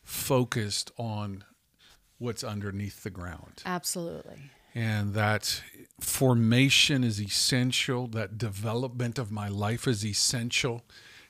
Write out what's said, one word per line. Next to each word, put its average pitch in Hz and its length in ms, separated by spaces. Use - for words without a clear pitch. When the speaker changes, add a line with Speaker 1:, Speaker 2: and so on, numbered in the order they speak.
Speaker 1:
focused 120 960
on 104 460
what's 117 240
underneath 101 600
the 107 80
ground. 87 520
Speaker 2:
Absolutely. - 760
Speaker 1:
And 107 400
that 107 480
formation 127 1040
is 107 180
essential, 123 880
that 110 320
development 120 800
of 107 120
my 104 180
life 104 380
is 110 160
essential. 117 800